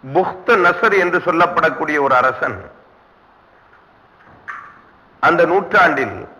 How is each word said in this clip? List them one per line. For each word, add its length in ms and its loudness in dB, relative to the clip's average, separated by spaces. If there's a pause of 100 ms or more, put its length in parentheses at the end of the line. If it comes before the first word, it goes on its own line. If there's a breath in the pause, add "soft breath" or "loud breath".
புக்த் 480 -2 (120)
நசர் 400 2
என்று 240 0
சொல்லப்படக்கூடிய 760 0
ஒரு 120 2
அரசன் 400 -2 (2750)
அந்த 180 2 (100)
நூற்றாண்டில் 680 0 (220)